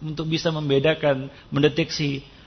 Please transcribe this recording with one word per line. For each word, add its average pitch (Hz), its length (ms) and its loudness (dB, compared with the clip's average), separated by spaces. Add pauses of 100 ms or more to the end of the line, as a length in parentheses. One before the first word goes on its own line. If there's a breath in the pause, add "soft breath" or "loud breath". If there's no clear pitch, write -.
untuk 156 240 -6
bisa 160 240 -2
membedakan, 147 800 2 (220 loud breath)
mendeteksi 143 760 0 (220 loud breath)